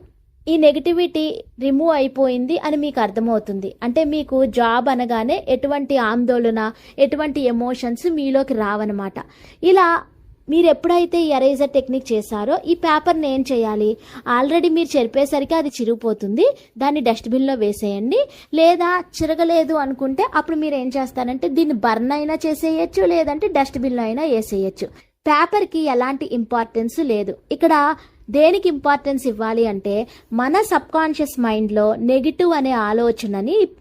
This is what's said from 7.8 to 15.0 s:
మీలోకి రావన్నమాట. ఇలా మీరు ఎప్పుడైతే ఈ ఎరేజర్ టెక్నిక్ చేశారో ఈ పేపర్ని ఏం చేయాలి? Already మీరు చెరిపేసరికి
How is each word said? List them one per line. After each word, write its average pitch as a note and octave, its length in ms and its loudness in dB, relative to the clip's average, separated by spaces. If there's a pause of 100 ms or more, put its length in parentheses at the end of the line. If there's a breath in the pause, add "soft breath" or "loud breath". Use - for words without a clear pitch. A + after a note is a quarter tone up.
మీలోకి C4+ 340 0
రావన్నమాట. G#3 640 -4 (440 soft breath)
ఇలా F#4 260 6 (600)
మీరు E4 260 4
ఎప్పుడైతే F4 500 2
ఈ D#4 120 -2
ఎరేజర్ C4+ 380 2
టెక్నిక్ C4 380 -2
చేశారో G#3+ 420 -2 (120)
ఈ E4+ 80 2 (100)
పేపర్ని D#4 500 2
ఏం C4+ 160 0
చేయాలి? G#3+ 400 0 (460 loud breath)
Already D#4+ 400 2
మీరు E4 180 0
చెరిపేసరికి C#4 600 0